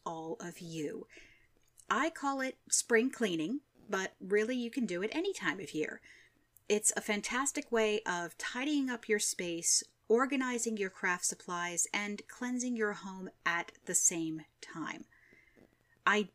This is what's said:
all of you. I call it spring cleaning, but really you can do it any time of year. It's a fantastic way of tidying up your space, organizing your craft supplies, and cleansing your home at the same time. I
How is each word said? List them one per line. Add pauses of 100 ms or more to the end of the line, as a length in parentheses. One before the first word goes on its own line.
all
of
you. (840)
I
call
it (120)
spring
cleaning, (280)
but
really
you
can
do
it
any
time
of
year. (680)
It's
a
fantastic
way
of
tidying
up
your
space, (240)
organizing
your
craft
supplies,
and
cleansing
your
home (160)
at (140)
the
same (180)
time. (1000)
I